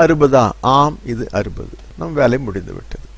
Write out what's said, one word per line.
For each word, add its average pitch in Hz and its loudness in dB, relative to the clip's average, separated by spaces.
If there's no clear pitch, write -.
அறுபதா? 143 4
ஆம், 147 2
இது 117 -6
அறுபது. - -10
நம் 165 -8
வேலை 123 2
முடிந்து 92 -8
விட்டது. - -12